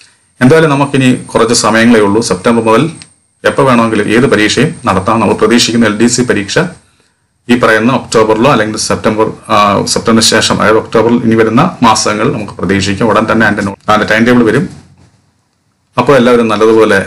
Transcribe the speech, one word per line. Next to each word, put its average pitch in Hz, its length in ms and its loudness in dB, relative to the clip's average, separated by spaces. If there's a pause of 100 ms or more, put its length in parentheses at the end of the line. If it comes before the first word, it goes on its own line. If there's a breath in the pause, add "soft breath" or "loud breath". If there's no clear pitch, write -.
(420 soft breath)
എന്തായാലും 156 320 4
നമുക്കിനി 139 340 0 (240)
കുറച്ച് 113 320 0
സമയങ്ങളേ 113 420 4
ഉള്ളൂ. 101 140 0 (100)
സെപ്റ്റംബർ 117 380 0
മുതൽ 113 160 2 (600)
എപ്പോൾ 107 240 0
വേണമെങ്കിലും 110 380 0 (100)
ഏത് 123 160 2
പരീക്ഷയും 107 380 0 (180)
നടത്താം. 98 320 -2
നമ്മൾ 104 220 0
പ്രതീക്ഷിക്കുന്ന 117 480 0
എൽ 104 100 -6
ഡി 120 140 2
സി 127 160 -2
പരീക്ഷ 98 280 -4 (880)
ഈ 120 140 2
പറയുന്ന 113 380 2
ഒക്ടോബറിലോ 110 540 0
അല്ലെങ്കിൽ 107 240 -2 (100)
സെപ്റ്റംബർ, 107 380 -2 (280)
ആ, - 20 2 (360)
സെപ്റ്റംബറിന് 113 420 0
ശേഷം, 104 260 0
അതായത് 107 220 2
ഒക്ടോബറിൽ 117 440 0
ഇനി 110 140 2
വരുന്ന 110 220 2 (240)
മാസങ്ങൾ 107 400 -2 (100)
നമുക്ക് 104 220 -12
പ്രതീക്ഷിക്കാം. 98 520 -2
ഉടൻ 107 220 2
തന്നെ 113 160 2
അതിൻ്റെ 104 200 -2
നോ-, 98 100 -10 (100)
അതിൻ്റെ 107 240 0
ടൈം 110 160 2
ടേബിൾ 123 220 4
വരും. 135 140 0 (1400)
അപ്പോൾ 135 200 2
എല്ലാവരും 120 320 2
നല്ലതുപോലെ 107 540 2